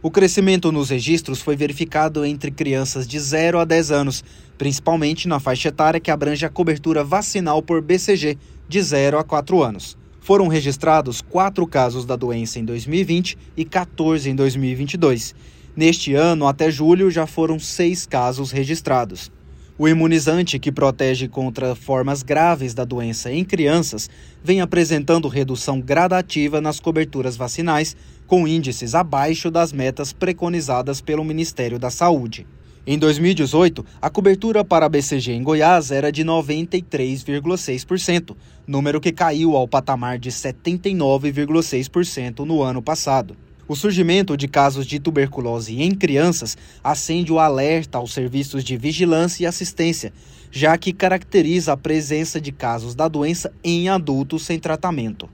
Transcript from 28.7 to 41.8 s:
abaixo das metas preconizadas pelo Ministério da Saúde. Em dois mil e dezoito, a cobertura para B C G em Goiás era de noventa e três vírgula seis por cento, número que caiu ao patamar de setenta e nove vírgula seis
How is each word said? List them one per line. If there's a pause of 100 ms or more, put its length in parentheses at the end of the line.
abaixo
das
metas
preconizadas
pelo
Ministério
da
Saúde. (400)
Em
dois
mil
e
dezoito, (160)
a
cobertura
para
B
C
G
em
Goiás
era
de
noventa
e
três
vírgula
seis
por
cento, (280)
número
que
caiu
ao
patamar
de
setenta
e
nove
vírgula
seis